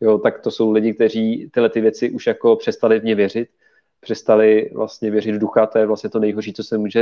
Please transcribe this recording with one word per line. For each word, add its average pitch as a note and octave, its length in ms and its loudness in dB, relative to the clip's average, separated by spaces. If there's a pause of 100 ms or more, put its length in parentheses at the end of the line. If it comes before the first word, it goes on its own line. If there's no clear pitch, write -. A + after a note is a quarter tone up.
jo, A2 160 4
tak A2 240 -2
to A2+ 100 -4
jsou A2 200 0
lidi, A2 220 2
kteří A2 600 -2
tyhle A#2 160 2
ty A2+ 120 -2
věci A2+ 300 0
už A#2+ 160 -6
jako A2+ 280 2
přestali A2+ 440 0
v G#2+ 40 -14
ně A2+ 120 0
věřit, G#2 340 -2 (500)
přestali G#2+ 760 2
vlastně A2 360 -6
věřit G#2+ 240 -2
v G#2+ 40 -4
ducha, A2 260 2
to - 120 -2
je A2 80 4
vlastně G#2 240 -4
to A2+ 100 -4
nejhorší, G#2 340 -4
co G#2+ 100 -10
se A2+ 140 -6
může G#2+ 240 -2